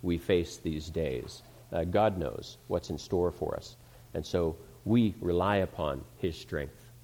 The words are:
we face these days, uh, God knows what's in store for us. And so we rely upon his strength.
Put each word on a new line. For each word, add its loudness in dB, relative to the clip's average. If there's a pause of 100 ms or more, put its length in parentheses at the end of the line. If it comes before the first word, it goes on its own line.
we 2
face 2
these -4
days, -4 (300)
uh, 0
God 4
knows -6 (100)
what's -2
in -4
store 2
for -4
us. -12 (380)
And -4
so 0 (280)
we 4
rely 4
upon 0 (160)
his -2
strength. -8 (140)